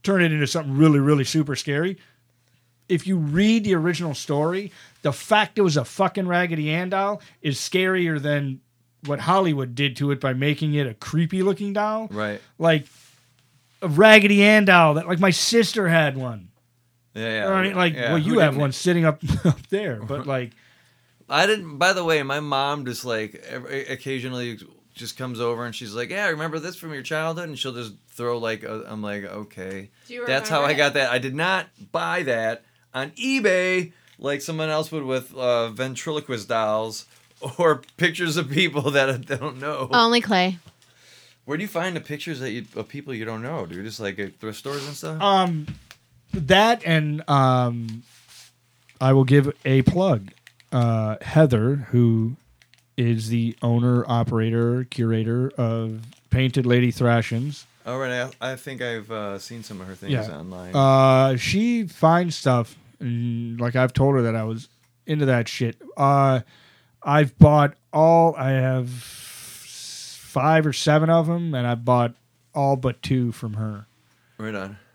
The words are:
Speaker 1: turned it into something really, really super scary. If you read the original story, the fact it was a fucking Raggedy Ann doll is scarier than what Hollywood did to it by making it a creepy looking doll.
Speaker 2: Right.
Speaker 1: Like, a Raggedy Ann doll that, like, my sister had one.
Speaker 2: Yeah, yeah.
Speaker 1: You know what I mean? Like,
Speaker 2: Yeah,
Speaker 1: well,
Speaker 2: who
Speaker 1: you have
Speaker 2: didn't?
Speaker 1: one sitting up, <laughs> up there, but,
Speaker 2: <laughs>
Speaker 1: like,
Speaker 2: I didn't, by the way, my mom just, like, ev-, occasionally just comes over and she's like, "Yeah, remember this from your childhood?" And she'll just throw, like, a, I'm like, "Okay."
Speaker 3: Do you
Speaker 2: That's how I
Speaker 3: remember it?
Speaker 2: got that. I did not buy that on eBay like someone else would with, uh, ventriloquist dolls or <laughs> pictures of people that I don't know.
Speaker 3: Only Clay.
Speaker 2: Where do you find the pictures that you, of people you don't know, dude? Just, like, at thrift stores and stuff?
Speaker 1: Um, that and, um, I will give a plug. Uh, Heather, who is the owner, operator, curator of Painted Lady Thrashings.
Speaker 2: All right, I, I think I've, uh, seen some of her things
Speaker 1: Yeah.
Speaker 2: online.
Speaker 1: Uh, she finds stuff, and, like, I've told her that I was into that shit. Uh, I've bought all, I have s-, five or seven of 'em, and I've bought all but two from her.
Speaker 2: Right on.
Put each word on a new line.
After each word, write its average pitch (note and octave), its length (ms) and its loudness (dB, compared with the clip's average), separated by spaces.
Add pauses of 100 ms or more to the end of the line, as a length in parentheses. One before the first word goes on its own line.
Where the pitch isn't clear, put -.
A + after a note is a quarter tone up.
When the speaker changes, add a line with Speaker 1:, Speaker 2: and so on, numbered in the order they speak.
Speaker 1:
turned F#3+ 200 2
it E3 80 2
into D3+ 160 0
something C#3+ 300 -4
really, D3+ 220 6
really C#3 260 4
super C#3+ 300 -2
scary. D#3+ 420 -4 (880)
If F3 180 -2
you F#3 120 0
read G3 480 2
the F#3+ 100 2
original E3 400 -2
story, E3+ 560 -2 (320)
the C#3+ 100 0
fact - 460 0
it - 20 4
was E3 160 2
a B2 80 -2
fucking F#3+ 420 -2
Raggedy E3 440 -2
Ann F3 180 -4
doll G3 320 -2 (220)
is C#3+ 160 -2
scarier F3+ 600 0
than C#3+ 420 -2 (440)
what C#3+ 140 -4
Hollywood D3 560 0
did C#3 220 0
to C#3+ 120 -2
it C#3 100 -2
by C3+ 140 -2
making D3 400 0
it C#3+ 140 0
a A2 80 -8
creepy E3+ 480 -2
looking G3 280 -2
doll. G#3+ 380 -2
Speaker 2:
Right. G#3 320 -6 (160)
Speaker 1:
Like, E3 300 2 (960)
a F#3+ 60 -2
Raggedy G3+ 540 8
Ann G#3+ 220 6
doll F3 300 8
that, D#3+ 120 -2
like, F3 120 -2
my F#3+ 100 4
sister G#3+ 580 2
had D#3 300 2
one. A2+ 320 -10 (640)
Speaker 2:
Yeah, G#2+ 100 -10
yeah. A2+ 100 -4
Speaker 1:
You A2 80 -2
know C#3 100 0
what F#3+ 60 2
I F#3 100 2
mean? G3 80 -4
Like, F3 180 2
Speaker 2:
Yeah, B2 200 -2
Speaker 1:
well, D#3+ 100 2
Speaker 2:
who G#3+ 100 0
Speaker 1:
you A#3 60 4
have D3+ 140 6
Speaker 2:
didn't? C#3 80 -2
Speaker 1:
one C#3 100 0
sitting E3+ 340 0
up, D3+ 160 0 (120)
<laughs> - 120 -4
up D#3+ 220 0
there, F#3+ 340 -4
but, C3 260 -8
Speaker 2:
<laughs> - 0 -
Speaker 1:
like, B2+ 260 -6 (760)
Speaker 2:
I D#3 160 2
didn't, F#3 320 -2
by F#3 160 2
the F#3 100 -2
way, D#3+ 200 2
my C#3 160 -4
mom C#3+ 480 -4
just, B2 180 -8
like, A2 300 -4 (140)
ev-, B2 160 -12 (240)
occasionally B2+ 680 -8 (380)
just A#2 200 -16
comes B2+ 240 -10
over A#2 240 -4
and A#2 120 -10
she's A2 180 -14
like, A#2+ 160 -8
"Yeah, G3 200 -6
remember D#3 300 -6
this E3+ 160 -12
from E3 160 -14
your C#3 120 -12
childhood?" D#3+ 440 -6
And D3 100 -12
she'll C3 140 -6
just A#2 220 -12 (160)
throw, A#2+ 300 -6
like, A2+ 240 -6
a, A2 240 -10
I'm G#2+ 160 -10
like, G2+ 220 -8
"Okay." G2 680 -12 (160)
Speaker 3:
Do A#3+ 80 -16
you B3 100 -10
Speaker 2:
That's C#3 240 -2
how D#3+ 140 0
I C#3+ 80 2
Speaker 3:
remember - 20 0
it? C3+ 120 0
Speaker 2:
got C#3+ 100 0
that. C3 160 0
I B2+ 80 0
did C3 160 -6
not F3+ 320 -2 (260)
buy E3+ 300 -4
that A#2 400 -4 (300)
on C#3 180 -8
eBay F#3 840 0 (240)
like C#3+ 240 -6
someone D#3 280 -6
else D#3 220 -2
would D#3 120 -6
with, C3 320 -6
uh, A#2+ 340 0
ventriloquist B2+ 800 -8
dolls A2 560 -2 (540)
or D#3 300 2
<laughs> - 80 -20
pictures E3+ 380 0
of D#3 140 -2
people D3 420 0
that C3+ 200 2
I B2+ 60 -2
don't C3 420 -8
know. C#3 340 -6
Speaker 3:
Only A#3 280 4
Clay. F#3 360 0 (880)
Speaker 2:
Where C#3 120 -6
do E3+ 40 -6
you G#3 80 -8
find F3 260 -6
the D#3 60 -6
pictures D3+ 400 -10
that C3 100 -8
you, A2 140 -10 (100)
of A2 140 -10
people C#3+ 240 -12
you A2 120 -8
don't A2+ 180 -8
know, C3+ 240 -8
dude? F2+ 180 -12
Just, A2 160 -14
like, G2 180 -6
at G2 200 -10
thrift G#2+ 180 -10
stores C#3 300 -8
and D3 80 -14
stuff? D#3+ 260 -8
Speaker 1:
Um, F#3 460 0 (640)
that G3 520 4
and, D#3 440 0
um, B2 760 0 (960)
I C3 140 4
will C3+ 100 6
give C#3 300 4 (100)
a C3+ 200 4
plug. F3+ 480 2 (400)
Uh, A2+ 500 0
Heather, C3 540 4 (160)
who A#2 440 4 (600)
is A#2 320 0
the A#2 320 -2
owner, A#2+ 460 2
operator, A#2 760 0
curator A#2 760 -2
of A2+ 440 -4 (280)
Painted C3 360 0
Lady B2 260 4
Thrashings. A#2 760 0 (220)
Speaker 2:
All B2 100 -8
right, B2+ 320 -6 (120)
I, B2+ 100 -6
I C3 40 -8
think B2+ 260 -12
I've, A#2 280 -8
uh, G#2 300 -8
seen A#2 240 -14
some G2 180 -14
of F#2 60 -14
her F#2+ 80 -14
things G2 160 -8
Speaker 1:
Yeah. A2 260 -2
Speaker 2:
online. F2+ 380 -12
Speaker 1:
Uh, C3+ 600 4
she A3 480 0
finds E3+ 500 2
stuff, B2 400 0 (240)
and, A#2+ 600 -6
like, A#2+ 160 -2
I've B2+ 180 2
told C3+ 220 2
her C3 80 2
that A2+ 120 0
I A2 80 -2
was A2+ 240 -8 (400)
into D3+ 180 0
that A#2+ 220 2
shit. A#2 300 -4 (200)
Uh, C#3 440 4 (600)
I've D3 380 2
bought D3 340 8 (200)
all, E3 420 6
I C3+ 160 -2
have C3 380 0
s-, - 1300 -16
five D#3 460 2
or C#3+ 60 0
seven D3+ 360 2
of E3 200 4
'em, E3+ 260 -4
and B2 100 -2
I've A#2 200 -2
bought A#2+ 280 2 (400)
all C#3 220 2
but B2+ 260 -4
two B2 300 -2
from G#2+ 220 -10
her. G#2+ 320 -8 (520)
Speaker 2:
Right A2 180 -8
on. G2 220 -10 (180)